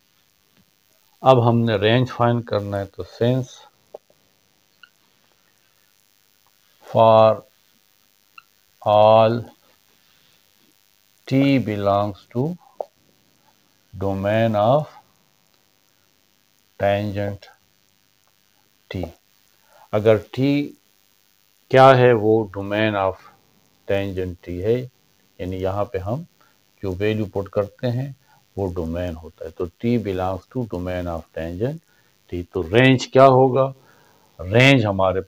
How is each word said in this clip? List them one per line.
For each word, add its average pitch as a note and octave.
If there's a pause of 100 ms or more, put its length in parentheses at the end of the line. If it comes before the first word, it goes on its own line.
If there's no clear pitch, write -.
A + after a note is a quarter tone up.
(1200)
अब C3
हमने A#2
रेंज A2+
फाइंड A#2+
करना G2+
है, G2
तो -
since B2+ (3250)
for A2 (1400)
all A2 (1900)
t C3+ (300)
belongs G2+
to B2 (1500)
domain G2+
of B2+ (1900)
tangent G2+ (1400)
t, F2 (880)
अगर A2 (160)
t C3+ (1200)
क्या C3
है, B2+
वो A2
domain G#2
of F#2+ (720)
tangent F#2+
t F2+
है, A2+ (600)
यानी F#2
यहाँ F#2+
पे F#2+
हम A#2 (580)
जो F#2+
value G#2+
put G2
करते G#2
हैं C3 (420)
वो G2
domain E2+
होता -
है। E2
तो F#2 (160)
t A#2+
belongs F#2
to B2+ (120)
domain F2+
of E2 (140)
tangent F#2 (520)
t। F2 (100)
तो F#2
range B2
क्या C3
होगा? C3+ (640)
range A#2
हमारे F#2+